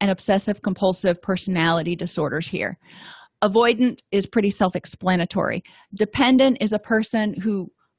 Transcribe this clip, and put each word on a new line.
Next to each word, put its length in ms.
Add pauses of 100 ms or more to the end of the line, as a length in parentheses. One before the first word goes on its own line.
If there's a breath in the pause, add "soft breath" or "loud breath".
and 100
obsessive 500
compulsive 600
personality 760
disorders 540
here. 280 (680 loud breath)
Avoidant 560 (120)
is 140
pretty 240
self-explanatory. 1120 (300 soft breath)
Dependent 680
is 140
a 60
person 600
who 320 (280)